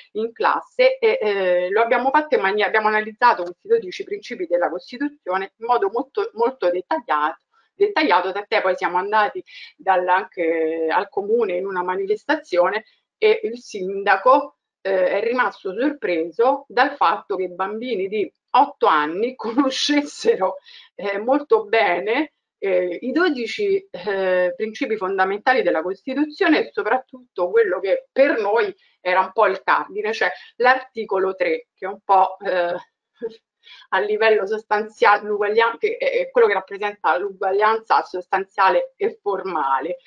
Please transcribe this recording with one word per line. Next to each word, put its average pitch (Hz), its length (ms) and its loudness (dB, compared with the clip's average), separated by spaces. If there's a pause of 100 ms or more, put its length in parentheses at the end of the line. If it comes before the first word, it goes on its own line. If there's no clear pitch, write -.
(140)
in 226 200 -4
classe, 254 640 0
e, 220 240 2
eh, 185 480 0
lo 202 120 2
abbiamo 240 280 0
fatto 302 260 2
in 208 60 2
mani-, 202 220 0
abbiamo 214 260 2
analizzato 214 540 2
questi 175 260 -10
dodici - 340 0
principi - 440 -8
della 175 220 0
Costituzione 196 880 -6
in 226 60 -10
modo 233 240 2
molto, 220 440 -4
molto 233 360 -2
dettagliato, 160 760 -2 (320)
dettagliato, 196 540 2
tant'è 208 300 -2
poi 185 140 0
siamo 180 220 -2
andati 208 440 0 (360)
dal, 180 300 0
anche 165 840 0
al 180 200 0
comune 202 460 0
in 180 100 -4
una 190 180 -4
manifestazione 196 1040 -2 (320)
e 214 260 4
il 226 160 -6
sindaco, 196 1000 0 (240)
eh, 185 260 2
è 196 160 0
rimasto 226 500 -2
sorpreso 233 920 -2
dal 262 280 0
fatto 180 400 -2
che 185 80 -4
i 180 100 -8
bambini 202 540 -6
di 196 220 -4 (220)
otto 277 360 2
anni 175 520 0
<laughs> 240 320 -2
conoscessero, 285 840 -2 (400)
eh, 196 240 -6
molto 233 460 0
bene, 214 680 0 (260)
eh, 180 420 -2
i 254 100 -6
dodici, 226 800 0
eh, 185 640 0
principi 214 420 -4
fondamentali 196 640 0
della 160 220 0
Costituzione 285 760 0
e - 120 -6
soprattutto 214 800 -4
quello 202 280 2
che 185 320 -2
per 269 280 2
noi 208 340 0 (260)
era 180 200 0
un 185 120 0
po' 220 140 2
il 190 180 0
cardine, 185 480 -2
cioè 214 200 -2 (240)
l'articolo 214 800 0
tre, 165 400 -2
che - 100 -12
è 190 40 -8
un 208 140 -12
po', 190 360 2
eh, 180 360 -2 (380)
<laughs> - 340 -14 (420)
a 190 100 0
livello 208 460 2
sostanziale, 214 800 0
l'uguaglian-, 214 500 0
che - 200 -4
è 180 340 -2
quello 233 160 6
che 202 60 0
rappresenta 190 640 -2
l'uguaglianza 196 840 0
sostanziale 185 920 0
e - 260 -4
formale. 165 840 -2